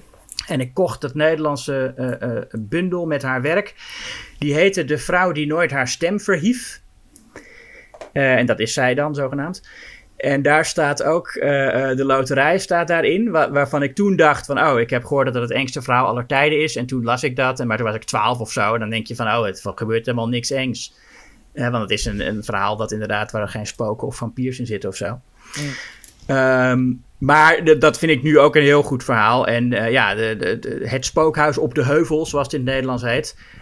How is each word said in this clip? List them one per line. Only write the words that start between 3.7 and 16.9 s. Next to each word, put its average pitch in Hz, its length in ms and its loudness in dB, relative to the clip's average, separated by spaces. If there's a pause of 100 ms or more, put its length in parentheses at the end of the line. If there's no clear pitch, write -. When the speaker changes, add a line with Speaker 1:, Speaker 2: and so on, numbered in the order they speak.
Speaker 1:
Die 147 160 -2
heette 185 300 2
De 147 140 -2
Vrouw 180 340 0
die 151 140 -4
Nooit 160 240 0
Haar 135 180 -2
Stem 180 320 -2
Verhief. 202 600 -2 (1300)
Eh, 135 220 2
en 123 120 4
dat 113 140 2
is 110 120 -2
zij 127 220 2
dan, 147 200 -2
zogenaamd. 143 540 -4 (480)
En 139 260 0
daar 151 220 4
staat 143 380 0
ook, 165 260 0
eh, 135 600 0
eh, 131 60 0
de 135 80 0
loterij 135 540 2
staat 170 300 0
daarin. 170 420 2
Wa-, 160 200 2
waarvan 143 320 0
ik 135 120 -2
toen 202 220 2
dacht 151 300 4
van, 139 140 -2
"Oh, 135 200 4
ik 120 100 -2
heb 123 140 -2
gehoord 139 220 0
dat 127 80 -4
het 123 80 -2
het 117 100 -4
engste 131 300 -4
verhaal 127 240 2
aller 120 200 -2
tijden 147 360 2
is." 156 140 -4
En 123 100 -4
toen 127 180 -4